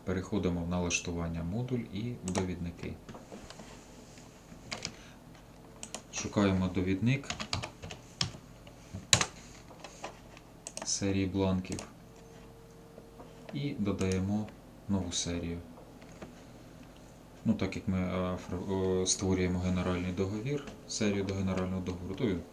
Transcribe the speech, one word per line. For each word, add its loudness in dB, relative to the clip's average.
Переходимо 2
в 0
налаштування 2
модуль 0
і -2
в 0
довідники. 0
Шукаємо 6
довідник 4
серії 4
бланків 4
і 0
додаємо 2
нову 2
серію. 0
Ну, 8
так 2
як -2
ми, 4
е, 2
фр-, 4
е, 4
створюємо 4
генеральний 4
договір, 0
серію 4
до 2
генерального 2
договору, -2
то 0
і 6